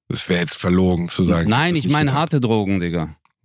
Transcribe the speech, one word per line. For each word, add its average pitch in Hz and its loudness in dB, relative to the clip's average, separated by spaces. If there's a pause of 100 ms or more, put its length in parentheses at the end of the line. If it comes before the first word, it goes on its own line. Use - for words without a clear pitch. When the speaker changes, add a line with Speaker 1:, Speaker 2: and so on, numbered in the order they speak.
Speaker 1:
Es - -6
wär 90 0
jetzt 82 -4
verlogen 90 2
zu - 0
sagen, 85 2
Speaker 2:
Nein, 156 2
Speaker 1:
dass 143 -2
Speaker 2:
ich - 0
meine 151 2
Speaker 1:
getan 139 0
Speaker 2:
harte 156 0
Drogen, 104 0
Digga. 82 -4 (300)